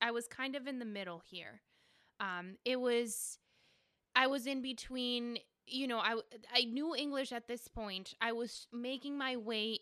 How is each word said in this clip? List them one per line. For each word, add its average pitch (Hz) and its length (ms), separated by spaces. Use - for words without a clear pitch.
I 233 80
was 233 160
kind 269 300
of 262 100
in 262 140
the 240 40
middle 196 360
here. 170 420
Um, 185 460
it 254 160
was, 240 580
I 262 100
was 269 220
in 269 140
between, 247 760
you 262 220
know, 240 120
I, 220 220
I 247 120
knew 277 320
English 277 340
at 233 160
this 233 220
point. 202 520
I 226 120
was 233 400
making 262 440
my 262 200
way 220 460